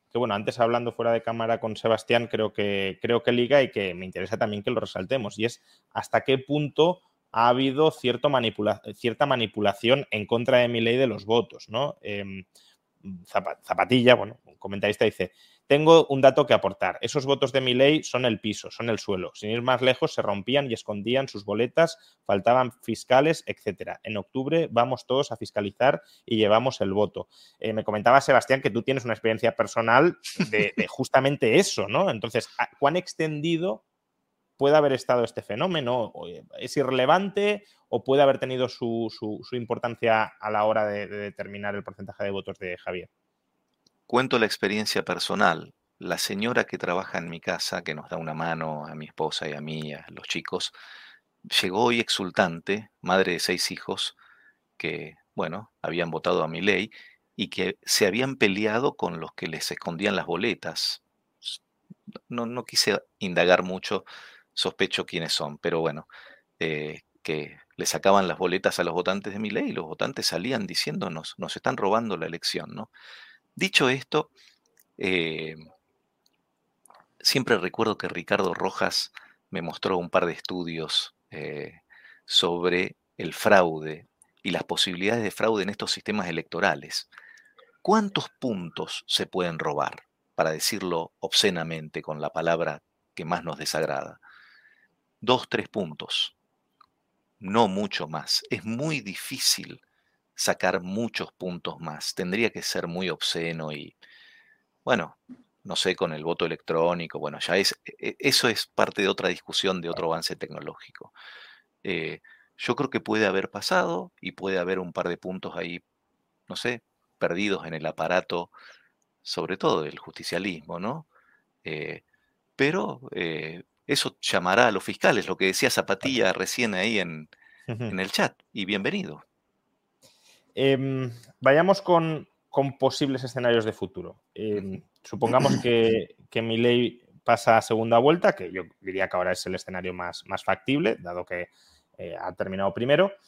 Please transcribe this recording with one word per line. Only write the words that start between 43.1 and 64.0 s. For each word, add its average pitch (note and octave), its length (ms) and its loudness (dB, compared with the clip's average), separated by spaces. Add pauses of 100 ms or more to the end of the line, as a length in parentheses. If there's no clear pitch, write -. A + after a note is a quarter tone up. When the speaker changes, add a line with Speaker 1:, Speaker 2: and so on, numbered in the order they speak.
Speaker 2:
Cuento B2 320 2
la A2 80 4
experiencia G#2 580 -2
personal. F2 720 0 (240)
La F2 200 -4
señora A2+ 460 0
que - 140 -8
trabaja F2+ 400 -4
en E2+ 100 -8
mi E2+ 120 -12
casa, F2 420 -6
que D#2+ 120 -8
nos D2+ 140 -14
da E2+ 100 -8
una D#2 160 -8
mano D#2 520 -6
a D#2+ 80 -14
mi D2+ 120 -14
esposa D#2 420 -4
y D2 60 -8
a D2 60 -10
mí, D2+ 340 -8
a D#2 160 -16
los - 180 -18
chicos, - 440 -6 (880)
llegó G2 220 2
hoy A#2+ 160 4
exultante, G2 920 -2 (100)
madre F#2 320 2
de E2 80 -4
seis - 300 -2
hijos, - 460 -8 (600)
que, D#2 380 -8 (200)
bueno, F#2 380 -6 (100)
habían E2 280 -2
votado E2+ 320 0
a D#2+ 60 -2
Milei F#2+ 420 0 (440)
y G2+ 140 -4
que F#2 340 -4
se - 240 2
habían B2+ 300 0
peleado A2 600 0
con F2 240 -6
los D#2+ 140 -10
que - 120 -8
les D#2+ 240 -6
escondían F#2 460 -2
las E2 100 -4
boletas. F2 760 -4 (1300)
No, A#2+ 180 -6
no A#2+ 180 -8
quise - 360 0 (180)
indagar F2+ 440 4
mucho, F#2 420 -6 (480)